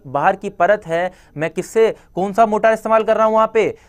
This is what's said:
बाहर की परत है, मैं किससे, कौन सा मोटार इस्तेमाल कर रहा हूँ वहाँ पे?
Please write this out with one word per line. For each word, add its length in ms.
बाहर 280
की 140
परत 360
है, 240
मैं 140
किससे, 440
कौन 180
सा 140
मोटार 260
इस्तेमाल 320
कर 120
रहा 100
हूँ 80
वहाँ 200
पे? 220